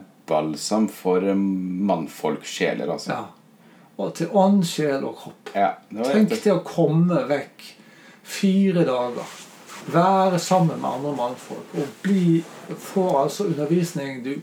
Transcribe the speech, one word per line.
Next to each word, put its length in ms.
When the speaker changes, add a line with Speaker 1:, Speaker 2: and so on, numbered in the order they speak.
Speaker 1:
balsam 640
for, 340
eh, 120
mannfolksjeler, 1600
altså. 220
Speaker 2:
Ja. 120
Og 160
til 180
ånd, 320
sjel 400
og 120
kropp. 380
Speaker 1:
Ja, 200
det 100
var 80
Speaker 2:
Tenk 200
Speaker 1:
rett 80
og 40
Speaker 2:
til 160
å 60
komme 640
vekk 400
fire 600
dager, 500
være 560
sammen 400
med 80
andre 260
mannfolk, 640
og 220
bli, 420
få 360
altså 280
undervisning 800
du 80